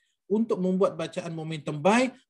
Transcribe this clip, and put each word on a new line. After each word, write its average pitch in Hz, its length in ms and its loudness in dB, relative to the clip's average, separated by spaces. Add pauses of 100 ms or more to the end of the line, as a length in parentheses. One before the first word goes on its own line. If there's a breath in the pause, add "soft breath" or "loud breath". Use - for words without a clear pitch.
(240)
untuk 220 320 0
membuat 185 400 0
bacaan 165 400 -8
momentum 156 400 -6
buy, 220 320 4 (220 loud breath)